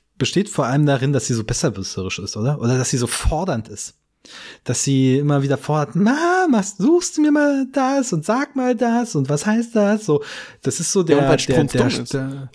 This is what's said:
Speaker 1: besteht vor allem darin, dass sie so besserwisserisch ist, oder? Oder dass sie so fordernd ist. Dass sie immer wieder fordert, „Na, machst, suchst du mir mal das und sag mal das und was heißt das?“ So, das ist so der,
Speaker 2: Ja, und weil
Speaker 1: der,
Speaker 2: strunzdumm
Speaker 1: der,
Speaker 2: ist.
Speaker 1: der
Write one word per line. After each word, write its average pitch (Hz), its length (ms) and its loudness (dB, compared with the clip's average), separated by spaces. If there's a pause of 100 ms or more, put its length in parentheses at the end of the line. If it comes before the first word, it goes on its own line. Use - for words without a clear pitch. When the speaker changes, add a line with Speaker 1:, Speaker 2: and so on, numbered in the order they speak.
(160)
Speaker 1:
besteht 180 320 0
vor - 180 -2
allem 143 200 2
darin, 139 260 2
dass 135 140 0
sie 127 80 0
so 110 100 -2
besserwisserisch 98 760 -4
ist, 98 180 -10
oder? 131 240 -2
Oder 120 180 0
dass 127 120 -2
sie 143 60 0
so 120 100 -2
fordernd 151 640 -2
ist. - 260 -14 (680)
Dass - 200 -4
sie 131 340 4
immer 143 240 2
wieder 139 140 0
fordert, 151 380 -2
„Na, 320 560 2
machst, 214 280 0
suchst 330 380 2
du 311 60 2
mir 302 100 4
mal 285 400 2
das 269 400 0
und 156 120 -2
sag 262 320 -2
mal 254 180 0
das 233 400 0
und 139 140 0
was 147 180 -2
heißt 226 300 0
das?“ 208 280 2
So, 147 180 2 (400)
das - 180 -2
ist 165 120 -4
so 196 100 2
der, 156 140 4
Speaker 2:
Ja, 143 60 4
und 135 80 2
weil 147 60 6
Speaker 1:
der, 135 180 0
Speaker 2:
strunzdumm 123 340 2
Speaker 1:
der, - 140 -2
Speaker 2:
ist. 120 120 -10
Speaker 1:
der 135 400 -6